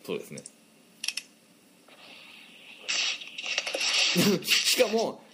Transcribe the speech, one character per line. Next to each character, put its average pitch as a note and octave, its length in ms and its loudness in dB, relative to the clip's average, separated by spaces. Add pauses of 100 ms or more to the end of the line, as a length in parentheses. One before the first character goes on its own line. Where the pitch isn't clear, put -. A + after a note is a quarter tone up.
そ F#2 100 -6
う - 40 -2
で - 60 -12
す - 80 -18
ね。 C#2+ 100 -14 (3750)
<laughs> F3+ 360 4
し - 380 4
か A3 60 4
も、 G#3 340 0 (120)